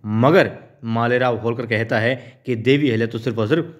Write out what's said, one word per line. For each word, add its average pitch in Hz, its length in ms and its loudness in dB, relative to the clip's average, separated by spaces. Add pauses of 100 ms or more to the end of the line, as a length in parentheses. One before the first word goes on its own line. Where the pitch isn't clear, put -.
मगर 123 440 4 (340)
मालेराव 120 540 0
होलकर 117 280 -6
कहता 110 320 -2
है 120 480 -4
कि 123 100 -4
देवी 135 320 2
अहिल्या 113 180 0
तो 113 120 -6
सिर्फ 113 200 -6
और 107 100 0
सिर्फ 160 160 0 (160)